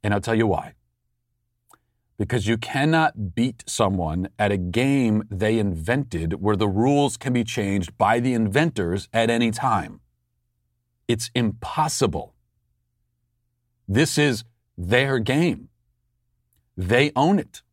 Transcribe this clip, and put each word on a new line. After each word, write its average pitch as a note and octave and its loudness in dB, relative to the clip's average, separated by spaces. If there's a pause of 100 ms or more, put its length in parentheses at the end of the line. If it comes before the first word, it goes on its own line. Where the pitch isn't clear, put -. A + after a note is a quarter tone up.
And G#2 0
I'll G2+ 2
tell A2+ -2
you A2 2
why. - -4 (1400)
Because G#2+ -2
you A2+ 2
cannot C#3 0
beat A#2 -2
someone F#2 -2 (100)
at G#2 2
a G2+ 2
game A2 0
they G#2+ 0
invented F#2 -2
where G#2 -2
the G2+ 0
rules C3+ 2
can - -4
be B2 0
changed G2 -4
by A2 4
the B2+ 0
inventors A2 0
at A2+ 2
any A#2 2
time. A2 -2 (1080)
It's A#2 -4
impossible. - -2 (1500)
This B2+ 2
is C3+ 2 (340)
their B2+ 2
game. B2+ 0 (1080)
They A#2 2
own E3 4
it. - -12 (100)